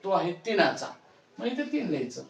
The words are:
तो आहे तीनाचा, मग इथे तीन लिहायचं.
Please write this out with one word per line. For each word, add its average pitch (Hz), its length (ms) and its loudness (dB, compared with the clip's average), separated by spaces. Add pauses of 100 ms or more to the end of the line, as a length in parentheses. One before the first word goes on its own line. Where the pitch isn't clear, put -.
तो 196 80 -4
आहे 170 200 4 (140)
तीनाचा, 175 420 2 (500)
मग 226 100 -6
इथे 262 240 -2
तीन 254 180 0
लिहायचं. 123 400 -2